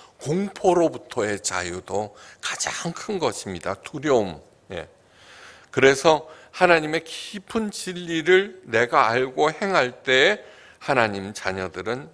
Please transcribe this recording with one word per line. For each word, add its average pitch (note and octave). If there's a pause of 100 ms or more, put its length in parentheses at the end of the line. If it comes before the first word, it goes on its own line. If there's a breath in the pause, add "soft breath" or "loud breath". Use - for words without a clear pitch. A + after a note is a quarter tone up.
(220 loud breath)
공포로부터의 E3
자유도 F#2 (240 loud breath)
가장 -
큰 G3+
것입니다. G2
두려움. A#2 (320)
예. E2 (840 loud breath)
그래서 C#3 (220 loud breath)
하나님의 D#3+
깊은 -
진리를 F3
내가 A#2+
알고 C3
행할 D#3
때 C#3+ (340 loud breath)
하나님 G#2+
자녀들은 F#2+